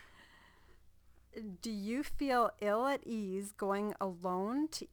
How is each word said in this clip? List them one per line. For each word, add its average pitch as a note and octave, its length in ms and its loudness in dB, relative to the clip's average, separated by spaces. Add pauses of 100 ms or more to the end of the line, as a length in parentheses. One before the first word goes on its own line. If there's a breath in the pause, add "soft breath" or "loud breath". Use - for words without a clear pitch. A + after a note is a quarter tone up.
(1600 loud breath)
Do A#3 80 -6
you A3 320 -2
feel B3 480 4 (100)
ill G#3 260 4
at C#4 200 0
ease G3+ 460 -4
going G3+ 480 0
alone F#3+ 720 0
to - 200 -8